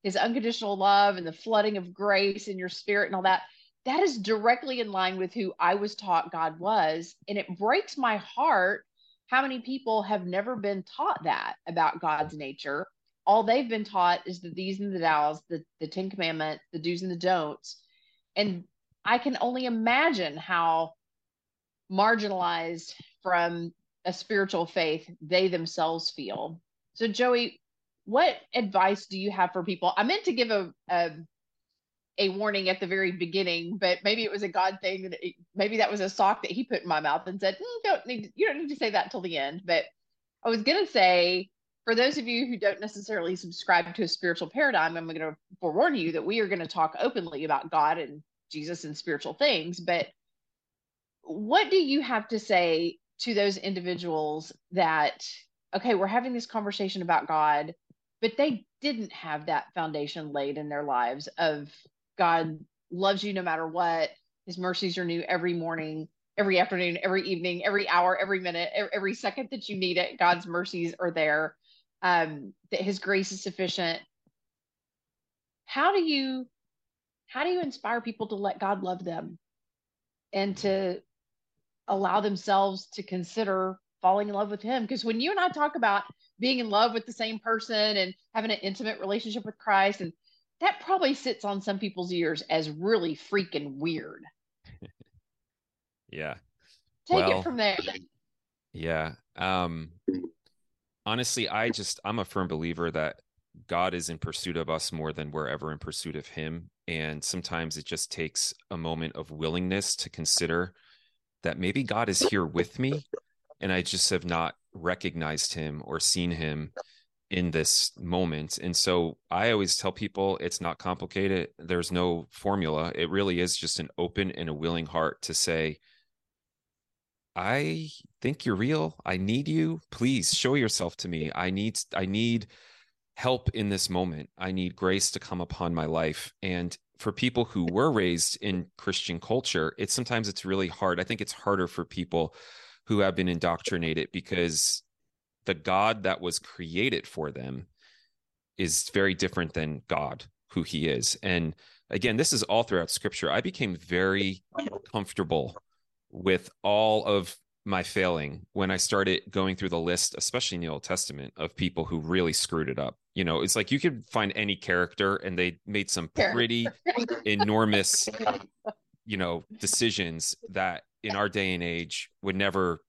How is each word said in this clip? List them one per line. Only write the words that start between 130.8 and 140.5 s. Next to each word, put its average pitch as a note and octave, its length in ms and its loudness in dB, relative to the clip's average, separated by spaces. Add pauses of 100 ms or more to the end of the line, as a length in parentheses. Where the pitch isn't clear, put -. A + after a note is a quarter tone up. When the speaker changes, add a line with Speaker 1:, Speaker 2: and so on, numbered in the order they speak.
Speaker 2:
to - 100 -8
me. D#2+ 260 -2
I F2+ 160 0
need, G2+ 300 -2 (160)
I F#2 100 0
need A2+ 420 0 (680)
help B2+ 360 0
in G#2 180 0
this G2 200 0
moment. F2+ 480 -2
I F#2+ 140 -4
need F#2 240 -2
grace F#2+ 360 2
to - 80 -6
come F2+ 220 -6
upon E2+ 320 -4
my D#2+ 120 -2
life." D#2+ 480 -2 (100)
And F2 340 -4 (220)
for G#2+ 120 -4
people B2 340 0
who F2+ 260 -2
were B2+ 200 4
raised F2+ 500 2
in F#2 260 -2 (100)
Christian F2 420 -4
culture, - 580 0
it's, - 160 -2
sometimes A#2 360 -2
it's - 160 -8
really F#2+ 220 0